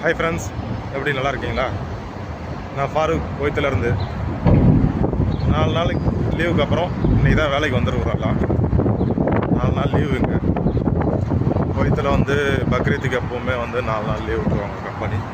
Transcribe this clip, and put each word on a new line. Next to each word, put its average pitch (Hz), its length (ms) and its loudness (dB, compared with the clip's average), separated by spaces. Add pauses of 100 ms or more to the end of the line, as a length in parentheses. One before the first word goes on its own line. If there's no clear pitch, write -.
ஹாய் 160 140 2
ஃப்ரெண்ட்ஸ், 165 280 -2 (480)
எப்படி 139 220 -2
நல்லா 135 160 0
இருக்கீங்களா? 123 340 -2 (1120)
நான் 139 160 -2
ஃபாரூக், 156 320 0 (140)
குவைத்திலேருந்து. 139 500 0 (1600)
நாலு 156 240 2
நாளைக்கு 170 320 0 (300)
லீவுக்கு 160 260 2
அப்புறம் 160 260 0 (280)
இன்னைக்கு 147 220 4
தான் 151 140 2
வேலைக்கு 143 240 2
வந்துருக்குறோம் 123 400 0
எல்லாம். 113 220 0 (1160)
நாலு 123 220 2
நாள் 139 160 0
லீவுங்க. 143 420 0 (1400)
குவைத்தில் 135 400 0
வந்து 139 220 2 (340)
பக்ரீத்துக்கு 131 480 0
எப்போவுமே 120 440 -2
வந்து 117 260 -4
நாலு 110 200 -2
நாள் 107 180 -2
லீவு 110 120 0
விட்டுருவாங்க 101 480 -2
கம்பெனி. 98 320 -4 (140)